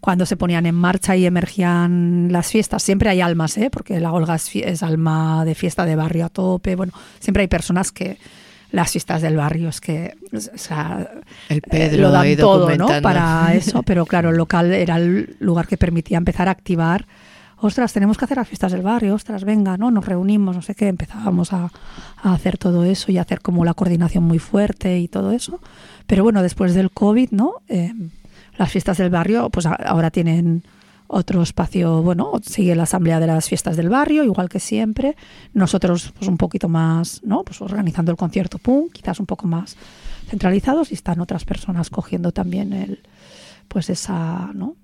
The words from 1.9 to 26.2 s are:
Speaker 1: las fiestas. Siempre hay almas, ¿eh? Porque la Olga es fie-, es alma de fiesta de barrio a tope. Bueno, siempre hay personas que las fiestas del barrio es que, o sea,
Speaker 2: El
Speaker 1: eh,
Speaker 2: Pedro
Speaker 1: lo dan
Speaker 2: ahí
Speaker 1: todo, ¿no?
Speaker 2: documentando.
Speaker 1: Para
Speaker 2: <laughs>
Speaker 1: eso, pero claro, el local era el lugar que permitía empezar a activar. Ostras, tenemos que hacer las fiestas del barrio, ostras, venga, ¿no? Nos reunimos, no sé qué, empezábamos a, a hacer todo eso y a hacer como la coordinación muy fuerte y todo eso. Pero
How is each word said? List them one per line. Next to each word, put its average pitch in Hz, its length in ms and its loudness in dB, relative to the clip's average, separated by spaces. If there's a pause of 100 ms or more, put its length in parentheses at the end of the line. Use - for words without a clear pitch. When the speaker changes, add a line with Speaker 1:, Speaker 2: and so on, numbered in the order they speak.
Speaker 1:
las 175 140 0
fiestas. - 360 0
Siempre 196 260 2
hay 180 120 2
almas, 170 360 0
¿eh? 247 120 0
Porque - 320 -6
la 165 100 -2
Olga 165 240 0
es - 180 -6
fie-, - 140 -4
es 175 160 -4
alma 160 640 0
de 160 100 0
fiesta 180 300 -4
de 160 100 0
barrio 165 300 -2
a 165 40 -6
tope. 185 460 -2
Bueno, 185 160 -4 (300)
siempre 202 220 0
hay 185 40 0
personas 180 460 0
que 185 240 -8 (540)
las 170 200 2
fiestas - 300 -2
del 156 160 2
barrio 160 320 -2
es - 100 -8
que, 165 360 -6 (180)
o 220 240 -10
sea, 156 520 -6 (380)
Speaker 2:
El 151 120 0
Speaker 1:
eh, - 20 -2
Speaker 2:
Pedro 156 400 2
Speaker 1:
lo 143 100 8
dan 143 140 6
Speaker 2:
ahí 143 100 6
Speaker 1:
todo, 190 240 6
¿no? 165 160 4 (100)
Speaker 2:
documentando. 240 160 2
Speaker 1:
Para 170 520 4
Speaker 2:
<laughs> - 20 6
Speaker 1:
eso, 226 280 2
pero 175 220 2
claro, 170 260 2
el 165 40 4
local 170 380 2
era 175 240 2
el 175 420 0
lugar 170 280 0
que 185 100 -2
permitía 170 400 0
empezar 180 320 0
a - 20 2
activar. 175 540 0 (560)
Ostras, 220 300 0
tenemos 208 260 2
que - 60 -2
hacer 262 140 -2
las 240 100 -2
fiestas 190 240 -4
del 180 120 -4
barrio, 208 300 0
ostras, 208 300 -6
venga, 196 320 0
¿no? 226 160 0
Nos 208 140 2
reunimos, 190 500 0
no 175 60 -6
sé 202 140 -10
qué, 208 120 0
empezábamos 180 640 -2
a, 175 180 -2 (540)
a 190 100 4
hacer 180 240 0
todo 175 280 2
eso 190 260 0
y 185 60 2
a 180 60 0
hacer - 180 -4
como 170 240 0
la 170 80 2
coordinación 175 500 2
muy 165 160 4
fuerte 202 600 0
y 175 100 -4
todo 196 240 -2
eso. 262 260 -6 (480)
Pero 190 160 4